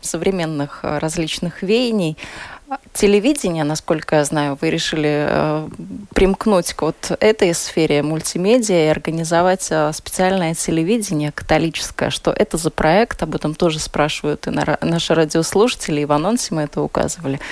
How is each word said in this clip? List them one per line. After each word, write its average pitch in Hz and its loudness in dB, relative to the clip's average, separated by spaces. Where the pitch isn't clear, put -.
современных, 160 -2
э, 151 -2
различных 160 -4
веяний. 208 0
Телевидение, 202 2
насколько 151 -2
я 151 4
знаю, 143 0
вы 160 0
решили, 147 0
э, 151 0
примкнуть 190 2
к - -6
вот 160 -2
этой 214 4
сфере 151 0
мультимедиа 180 2
и - 4
организовать, 165 2
э, 156 2
специальное 185 0
телевидение 165 0
католическое. - -2
Что - -2
это - 0
за 160 -2
проект? 180 2
Об 156 -4
этом 156 -4
тоже 160 0
спрашивают - -2
и - -4
на 147 -2
ра-, 151 0
наши 165 -2
радиослушатели, 165 0
и 147 -2
в 143 -2
анонсе 170 0
мы 156 -2
это 147 -4
указывали. 143 -2